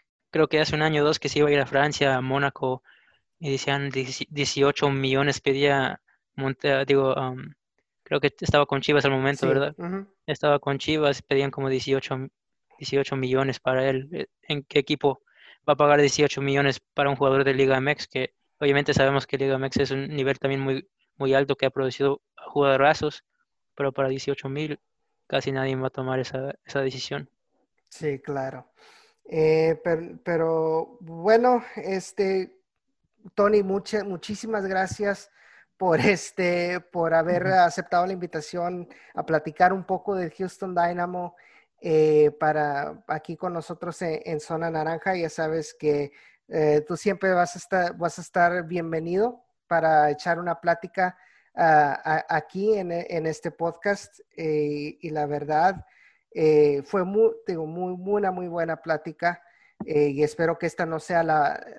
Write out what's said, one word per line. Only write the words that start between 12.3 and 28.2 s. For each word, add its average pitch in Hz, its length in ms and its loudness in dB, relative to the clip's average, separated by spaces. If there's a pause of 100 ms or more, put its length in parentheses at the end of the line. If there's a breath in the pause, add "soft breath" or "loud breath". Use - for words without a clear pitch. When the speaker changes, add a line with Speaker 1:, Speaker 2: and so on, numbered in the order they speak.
Speaker 1:
dieciocho 135 380 -4
millones 131 460 0
para 131 280 0
él. 135 220 -4
Eh, 147 160 -8 (140)
¿en 147 220 -6
qué - 160 0
equipo 139 420 0 (460 soft breath)
va 151 60 4
a 139 40 2
pagar 147 220 6
dieciocho 143 420 2
millones 139 380 2 (140)
para 143 160 0
un 139 60 -2
jugador 135 280 2
de 135 120 2
Liga 135 220 4
M 131 140 0
X? - 160 -8
Que - 280 -6 (240)
obviamente 143 340 2
sabemos 135 320 2
que - 120 -4
Liga 135 180 0
M 131 100 -2
X 139 160 -4
es 135 100 -2
un 139 180 -6
nivel 139 280 -2
también 135 240 -2
muy, 135 260 -4 (280)
muy 135 180 0
alto, 139 220 2
que - 100 0
ha 131 60 0
producido 139 500 -2 (140)
jugadorazos, 143 880 0 (500)
pero 139 200 -2
para 135 160 0
dieciocho 135 400 -6
mil 147 300 -6 (480)
casi 139 240 -2
nadie 135 240 -2
va 131 120 -4
a - 20 -6
tomar 131 300 -4
esa, 135 340 -6 (120)
esa - 160 -4
decisión. 135 480 -6 (600)
Speaker 2:
Sí, 143 300 -6
claro. 135 520 -10 (520 soft breath)